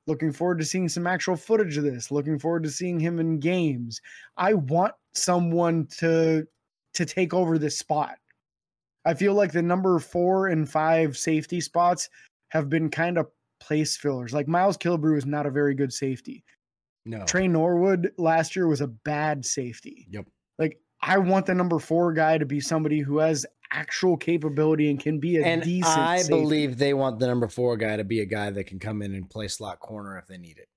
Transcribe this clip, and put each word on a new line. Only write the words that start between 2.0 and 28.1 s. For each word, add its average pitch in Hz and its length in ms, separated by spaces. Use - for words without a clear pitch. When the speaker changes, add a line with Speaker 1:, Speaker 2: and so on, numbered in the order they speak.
Speaker 1:
Looking 147 280
forward 165 260
to 151 60
seeing 175 300
him 170 180
in 160 220
games. 143 580
I 196 160
want 170 400
someone 170 720
to, 160 460
to 175 140
take 180 260
over 175 260
this 147 200
spot. - 400
I 165 80
feel 190 180
like 196 200
the 170 100
number 180 360
four 185 500
and 156 200
five 160 480
safety 160 460
spots 175 480
have 151 180
been 160 220
kind 170 260
of 156 100
place 151 380
fillers. 127 380
Like, 143 140
Miles 175 280
Killebrew 156 400
is 139 80
not 143 220
a 143 40
very 143 240
good 135 200
safety. - 500
Speaker 2:
No. 113 180
Speaker 1:
Trey 185 240
Norwood 175 680
last 160 360
year 180 140
was 147 140
a 147 40
bad 147 600
safety. - 640
Speaker 2:
Yep. 101 160
Speaker 1:
Like, 156 200
I 180 160
want 190 300
the 185 80
number 180 240
four 165 340
guy 160 240
to 151 80
be 139 160
somebody 151 400
who 143 160
has 156 300
actual 156 460
capability 156 720
and 143 80
can 151 220
be 170 160
a 151 80
Speaker 2:
And 165 180
Speaker 1:
decent 165 360
Speaker 2:
I 165 200
Speaker 1:
safety. 160 140
Speaker 2:
believe 147 460
they 139 160
want 131 240
the 127 80
number 123 220
four 120 280
guy 107 220
to 107 60
be 110 160